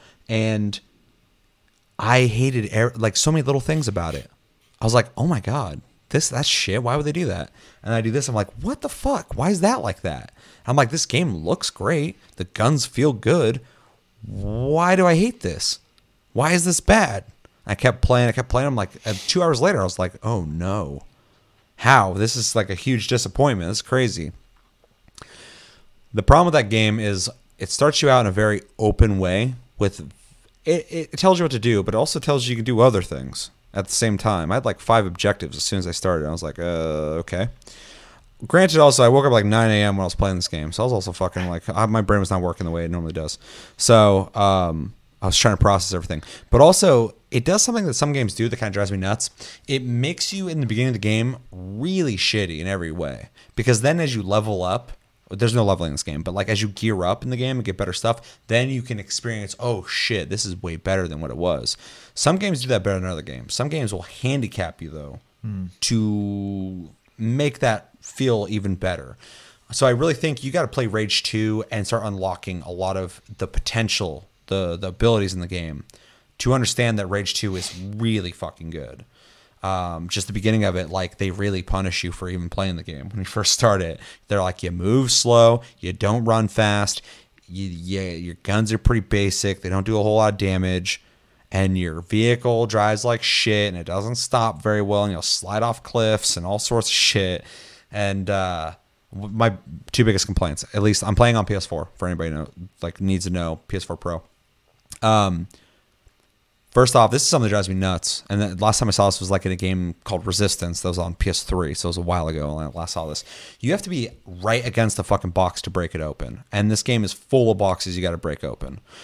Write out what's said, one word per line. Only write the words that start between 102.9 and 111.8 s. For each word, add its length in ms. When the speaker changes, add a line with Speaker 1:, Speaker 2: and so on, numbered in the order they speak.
Speaker 1:
needs 240
to 60
know, 380
P 80
S 80
four 120
Pro. 260
Um, 460
first 240
off, 160
this 120
is 60
something 180
that 40
drives 180
me 60
nuts. 560
And 100
the 140
last 140
time 80
I 60
saw 140
this 120
was, 100
like, 160
in 60
a 60
game 480
called 200
Resistance 580
that 60
was 100
on 180
P 140
S 120
three, 320
so 140